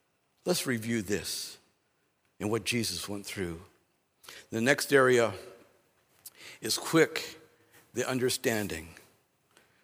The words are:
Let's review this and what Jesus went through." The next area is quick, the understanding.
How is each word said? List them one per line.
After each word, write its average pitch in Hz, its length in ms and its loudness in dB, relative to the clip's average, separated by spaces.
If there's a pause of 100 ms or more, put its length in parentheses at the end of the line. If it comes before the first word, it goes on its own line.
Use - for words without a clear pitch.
(440)
Let's 180 220 0
review 117 360 -2
this - 560 -4 (800)
and 104 120 -2
what 110 140 0
Jesus 92 440 -2
went 101 180 -8
through." 85 340 -6 (880)
The 113 100 -2
next 139 320 2
area 127 400 6 (1300)
is 110 160 -2
quick, - 640 2 (540)
the 117 140 -2
understanding. 110 800 -2 (960)